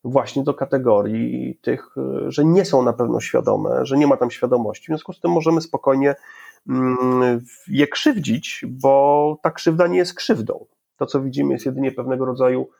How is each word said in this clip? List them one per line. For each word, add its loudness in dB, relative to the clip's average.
właśnie -2
do -2
kategorii 0
tych, -6
e, -6
że 2
nie 4
są 4
na 2
pewno -2
świadome, 0
że 0
nie 4
ma 4
tam 0
świadomości. -2
W -18
związku -8
z -20
tym -2
możemy 2
spokojnie, 2
mm, 0
je 2
krzywdzić, -2
bo 2
ta -2
krzywda 2
nie 0
jest 0
krzywdą. -4
To, -2
co -2
widzimy, -2
jest -6
jedynie -4
pewnego -4
rodzaju 0